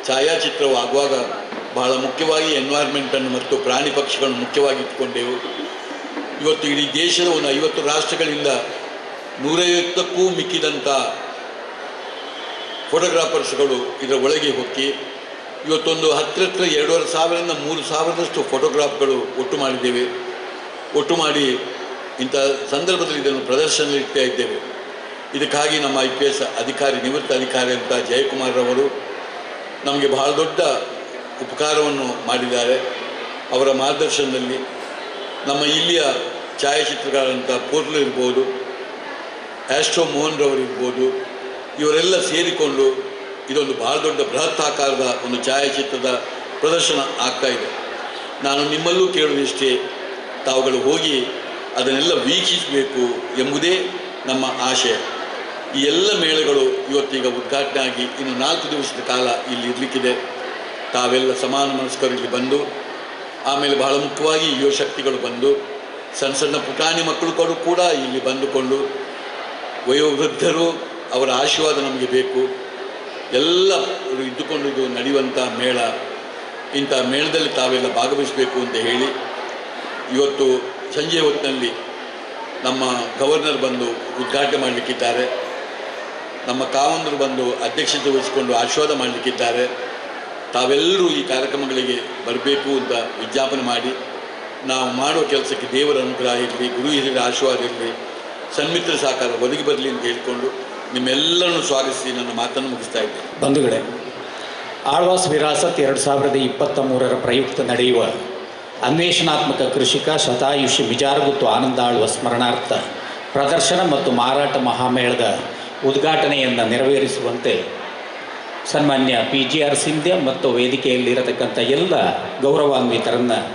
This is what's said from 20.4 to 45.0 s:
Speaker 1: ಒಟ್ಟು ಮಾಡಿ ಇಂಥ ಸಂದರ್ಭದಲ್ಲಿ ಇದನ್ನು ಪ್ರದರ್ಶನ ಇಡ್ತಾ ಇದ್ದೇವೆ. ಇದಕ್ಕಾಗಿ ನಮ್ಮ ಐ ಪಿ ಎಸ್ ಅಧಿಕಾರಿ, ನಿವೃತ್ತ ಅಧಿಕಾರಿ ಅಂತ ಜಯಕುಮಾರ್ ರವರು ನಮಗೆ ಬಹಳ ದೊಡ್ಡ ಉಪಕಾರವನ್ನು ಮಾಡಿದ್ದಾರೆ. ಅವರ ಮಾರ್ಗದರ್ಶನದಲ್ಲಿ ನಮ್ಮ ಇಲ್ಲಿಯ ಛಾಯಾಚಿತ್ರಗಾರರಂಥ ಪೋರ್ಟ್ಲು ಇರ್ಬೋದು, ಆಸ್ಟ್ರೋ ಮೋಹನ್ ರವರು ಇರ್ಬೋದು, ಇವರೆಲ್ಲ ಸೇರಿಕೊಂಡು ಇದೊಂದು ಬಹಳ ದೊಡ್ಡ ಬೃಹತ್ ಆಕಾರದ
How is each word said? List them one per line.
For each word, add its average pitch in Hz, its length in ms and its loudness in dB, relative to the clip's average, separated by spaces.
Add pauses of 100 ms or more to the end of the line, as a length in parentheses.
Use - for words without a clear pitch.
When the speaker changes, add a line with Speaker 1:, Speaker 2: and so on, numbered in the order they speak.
Speaker 1:
ಒಟ್ಟು 156 180 2
ಮಾಡಿ 147 440 2 (600)
ಇಂಥ 131 160 0 (340)
ಸಂದರ್ಭದಲ್ಲಿ 165 480 0
ಇದನ್ನು 135 220 0
ಪ್ರದರ್ಶನ 143 540 2
ಇಡ್ತಾ 139 260 0
ಇದ್ದೇವೆ. 127 420 0 (720)
ಇದಕ್ಕಾಗಿ 147 440 0
ನಮ್ಮ 135 220 0
ಐ 131 80 2
ಪಿ 131 160 0
ಎಸ್ 139 180 2
ಅಧಿಕಾರಿ, 127 600 0
ನಿವೃತ್ತ 139 300 -2
ಅಧಿಕಾರಿ 127 400 0
ಅಂತ 123 360 0
ಜಯಕುಮಾರ್ 131 480 0
ರವರು 127 460 2 (840)
ನಮಗೆ 143 240 2
ಬಹಳ 139 220 2
ದೊಡ್ಡ 160 300 0 (840)
ಉಪಕಾರವನ್ನು 143 840 0
ಮಾಡಿದ್ದಾರೆ. 123 520 2 (760)
ಅವರ 135 200 4
ಮಾರ್ಗದರ್ಶನದಲ್ಲಿ 135 840 0 (880)
ನಮ್ಮ 143 180 0
ಇಲ್ಲಿಯ 160 380 2 (580)
ಛಾಯಾಚಿತ್ರಗಾರರಂಥ 139 920 0
ಪೋರ್ಟ್ಲು 147 480 0
ಇರ್ಬೋದು, 127 420 2 (1400)
ಆಸ್ಟ್ರೋ 160 260 2
ಮೋಹನ್ 147 340 0
ರವರು 139 200 4
ಇರ್ಬೋದು, 127 680 0 (520)
ಇವರೆಲ್ಲ 165 420 4
ಸೇರಿಕೊಂಡು 139 880 2 (400)
ಇದೊಂದು 139 240 0
ಬಹಳ 117 220 0
ದೊಡ್ಡ 151 240 0
ಬೃಹತ್ 151 400 0
ಆಕಾರದ 139 640 2